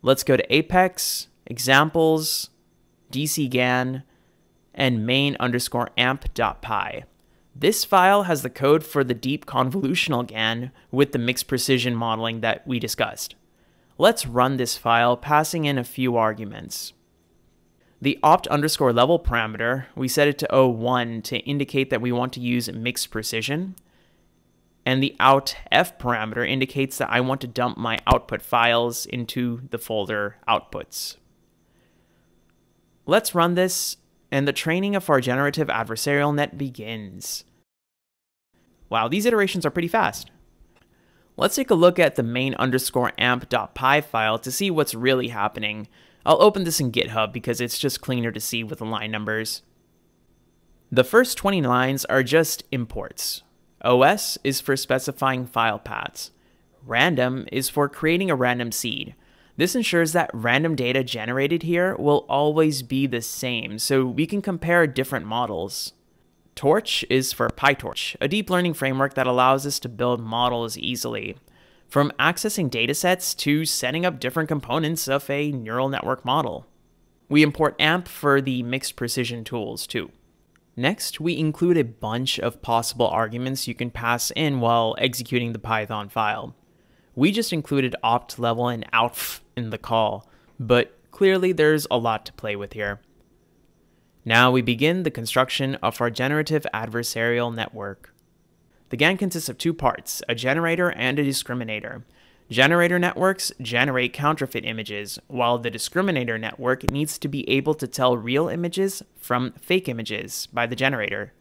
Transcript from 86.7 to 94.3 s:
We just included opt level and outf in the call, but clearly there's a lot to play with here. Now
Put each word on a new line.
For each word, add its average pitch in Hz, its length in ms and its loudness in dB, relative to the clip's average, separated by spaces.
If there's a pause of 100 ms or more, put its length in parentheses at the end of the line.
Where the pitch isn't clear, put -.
We 151 160 4
just 220 200 -2
included 139 520 -2
opt 117 340 0
level 117 300 0
and 117 240 -6
outf - 480 0 (160)
in 117 140 -6
the 113 80 -8
call, 107 520 0 (300)
but 120 360 2 (140)
clearly 190 400 4
there's 156 400 4
a 123 80 2
lot 113 280 0
to - 80 -16
play 107 200 -6
with 101 180 -10
here. 101 280 -4 (1200)
Now 120 280 6